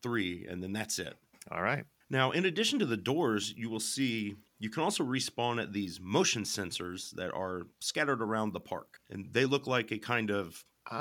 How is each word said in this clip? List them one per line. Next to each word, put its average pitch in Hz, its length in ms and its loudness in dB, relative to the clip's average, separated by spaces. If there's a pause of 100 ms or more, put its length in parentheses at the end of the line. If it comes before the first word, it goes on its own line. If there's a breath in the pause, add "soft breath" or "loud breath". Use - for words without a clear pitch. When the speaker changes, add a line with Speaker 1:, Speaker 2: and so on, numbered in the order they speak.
Speaker 1:
three, 95 460 0
and 90 120 -4
then 95 120 -2
that's 107 260 -2
it. 80 160 -4 (360)
Speaker 2:
All 82 100 -2
right. 120 240 0 (240)
Speaker 1:
Now, 131 220 4
in 180 140 4
addition 214 340 2
to 214 60 4
the 113 120 2
doors, 110 600 2
you 113 120 -4
will 110 100 -2
see, 110 560 0 (240)
you 110 100 -4
can 156 140 0
also 170 200 2
respawn 123 580 0
at 98 120 -4
these 90 260 -2
motion 107 440 4
sensors 90 720 -4
that 90 180 -4
are 92 320 -4 (140)
scattered 143 420 0
around 107 320 0
the 95 60 -4
park. - 400 -8 (100)
And 98 240 -10
they 123 120 4
look 135 200 2
like 123 260 0
a 110 60 -2
kind 113 320 0
of 98 340 -2 (380)